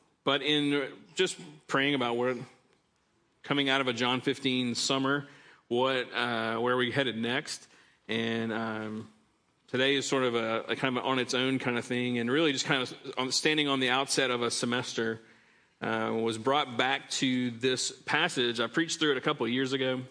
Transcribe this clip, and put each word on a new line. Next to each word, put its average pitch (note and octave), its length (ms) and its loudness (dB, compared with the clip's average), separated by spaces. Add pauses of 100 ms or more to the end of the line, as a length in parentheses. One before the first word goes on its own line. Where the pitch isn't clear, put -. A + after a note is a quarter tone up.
(220)
but C#3 200 2
in C#3+ 440 2 (280)
just - 240 0 (280)
praying C#3 280 2
about A#2+ 220 0
where, B2 200 0 (1040)
coming C#3+ 260 0
out C3+ 120 4
of C3 80 0
a B2+ 40 2
John B2 280 0
fifteen B2+ 540 0
summer, C#3 520 0 (420)
what, B2+ 460 0
uh, A2+ 420 0
where B2 180 0
are - 20 0
we B2 140 0
headed B2 260 0
next? A#2+ 500 -4 (400)
And, A2+ 460 -2
um, A2 560 -6 (580)
today C3+ 300 2
is C3 100 0
sort C3+ 180 2
of A#2+ 100 2
a, A2+ 340 0
a A2+ 80 0
kind C3 200 0
of G#2+ 80 -2
on C3 140 2
its B2 160 -2
own C3 240 2
kind B2 200 -2
of A2+ 60 -4
thing, B2 340 -2
and A#2 120 0
really D3+ 220 4
just B2+ 140 -2
kind C3+ 160 2
of A#2+ 120 -8 (240)
on, C3 140 -2
standing D#3 340 2
on C3+ 140 2
the B2+ 100 2
outset C3+ 400 2
of A#2+ 120 0
a A#2 80 0
semester, A#2+ 680 -2 (600)
uh, A2 340 -2
was A2+ 240 0
brought C3 380 0
back C3 340 0
to B2+ 420 0
this B2+ 380 -2
passage. B2+ 680 0
I A#2 60 0
preached E3 340 -2
through D3+ 120 4
it B2+ 60 2
a B2 40 -8
couple C#3+ 240 0
of A#2 60 0
years C3 200 0
ago. C3 380 -2